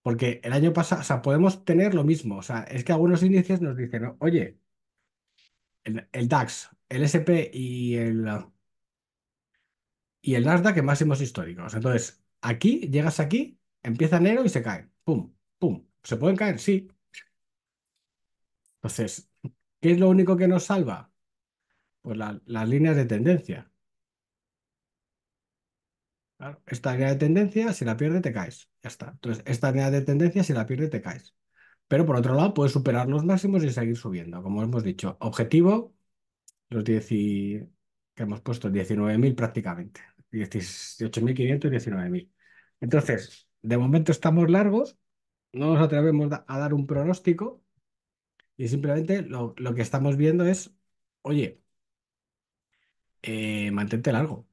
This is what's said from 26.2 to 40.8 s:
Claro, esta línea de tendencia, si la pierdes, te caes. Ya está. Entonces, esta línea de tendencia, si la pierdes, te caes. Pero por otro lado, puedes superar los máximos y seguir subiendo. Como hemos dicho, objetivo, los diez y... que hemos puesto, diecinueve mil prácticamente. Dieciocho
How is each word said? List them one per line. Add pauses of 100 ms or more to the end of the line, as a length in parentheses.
Claro,
esta
línea
de
tendencia,
si
la
pierdes,
te
caes. (100)
Ya
está.
Entonces,
esta
línea
de
tendencia,
si
la
pierdes,
te
caes. (520)
Pero
por
otro
lado,
puedes
superar
los
máximos
y
seguir
subiendo.
Como
hemos
dicho,
objetivo, (760)
los
diez
y... (560)
que
hemos
puesto,
diecinueve
mil
prácticamente. (300)
Dieciocho